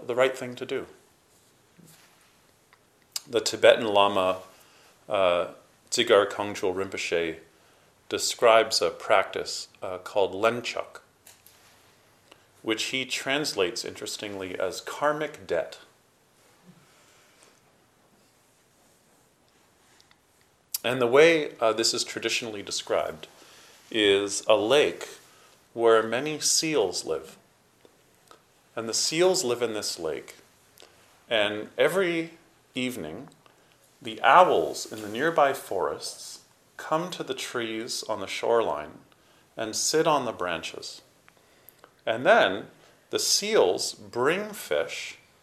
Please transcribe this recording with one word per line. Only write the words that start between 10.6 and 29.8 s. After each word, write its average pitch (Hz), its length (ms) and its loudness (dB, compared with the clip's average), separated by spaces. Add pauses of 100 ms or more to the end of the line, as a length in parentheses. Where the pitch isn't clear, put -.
which 110 220 -2
he 131 200 -4
translates, 131 800 -2
interestingly, 98 760 -10
as 90 220 -4
karmic 151 680 -4
debt. - 320 -2 (4000)
And 127 160 0
the 123 60 4
way, 151 540 6
uh, 113 120 4
this 113 200 0
is 120 120 -4
traditionally 110 580 -6
described 87 640 -4 (640)
is 101 560 2
a 110 100 6
lake 107 520 2 (640)
where 113 300 6
many 135 380 -4
seals 127 640 0
live. 76 320 -6 (1400)
And 113 120 -8
the 107 60 -4
seals 175 500 2
live 120 180 -2
in 113 100 0
this 104 260 -6